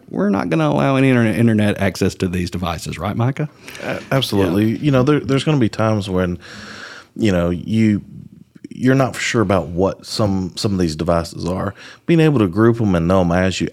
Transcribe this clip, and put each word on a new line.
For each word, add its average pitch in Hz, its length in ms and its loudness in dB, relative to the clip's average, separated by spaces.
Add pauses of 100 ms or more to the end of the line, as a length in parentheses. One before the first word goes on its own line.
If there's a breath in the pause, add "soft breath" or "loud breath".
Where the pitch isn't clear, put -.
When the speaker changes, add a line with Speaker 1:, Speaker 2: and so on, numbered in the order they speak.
Speaker 1:
We're 202 200 -4
not - 200 -2
gonna 160 180 0
allow 143 280 0
any 135 140 4
internet, 117 280 2
internet 107 420 2
access 95 360 -2
to 95 120 -4
these 90 220 -4
devices," 82 480 -6
right, 92 180 -6
Micah? 135 320 -2 (360 loud breath)
Speaker 2:
A-, - 180 -8 (100)
absolutely. 104 600 2
Speaker 1:
Yeah. 110 80 -2
Speaker 2:
You 151 120 0
know, 131 120 4
there, 147 160 2
there's 135 240 -2
gonna 151 160 2
be 110 100 2
times 107 400 -2
when, 90 300 -2 (760 loud breath)
you 107 160 2
know, 87 200 2
you, 107 500 0 (680)
you're 127 260 2
not 127 200 0
for - 60 -10
sure - 200 0
about 92 260 0
what 90 380 -2
some, 95 500 -2
some 104 180 -2
of 95 60 0
these 85 160 0
devices 85 500 -2
are. 90 300 -6 (300 loud breath)
Being 170 160 4
able 151 180 4
to 104 80 4
group 113 340 2
'em 101 140 2
and 82 120 2
know 95 140 4
'em 87 100 2
as 92 300 0
you - 120 -2